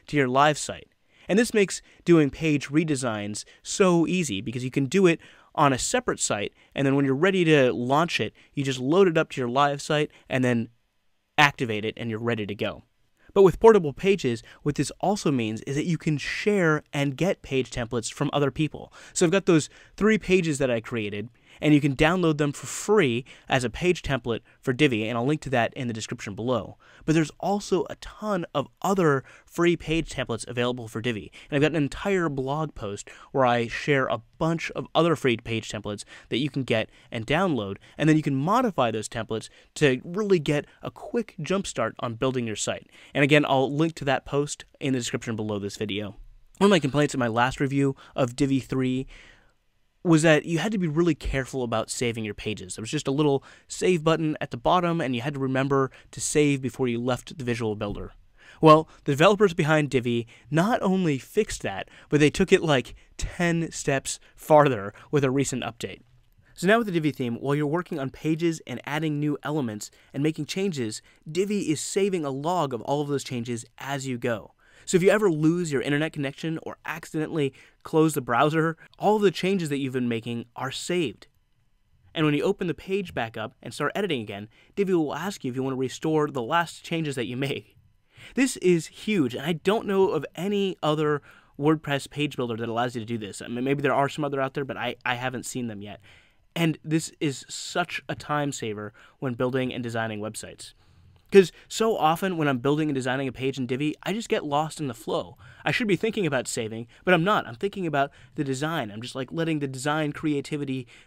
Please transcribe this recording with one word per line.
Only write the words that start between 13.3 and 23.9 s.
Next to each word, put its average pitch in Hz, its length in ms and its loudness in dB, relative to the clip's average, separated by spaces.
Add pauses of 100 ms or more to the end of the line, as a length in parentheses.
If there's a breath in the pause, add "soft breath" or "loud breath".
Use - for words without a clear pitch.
But 196 80 8
with 180 180 8
portable 202 320 8
pages, 156 500 0 (200 loud breath)
what 147 140 -2
this 147 220 0
also 190 320 0
means 110 320 0
is 135 140 -6
that 147 80 -2
you 165 140 0
can 156 180 -2
share 165 760 0
and 143 280 -2
get 180 240 0
page 131 280 -2
templates 117 400 -4
from 147 220 -2
other 143 180 2
people. - 400 -6 (220 loud breath)
So 180 140 2
I've 160 60 2
got 196 120 2
those 160 240 4 (260 loud breath)
three 220 220 2
pages 175 400 2
that 135 140 0
I 117 100 -2
created, 107 480 -6 (320 soft breath)
and 151 120 4
you 147 80 8
can 139 160 0
download 160 420 2
them 147 140 0
for - 140 -12
free 135 600 0 (220 loud breath)
as 131 140 2
a 120 80 -2
page 180 320 -2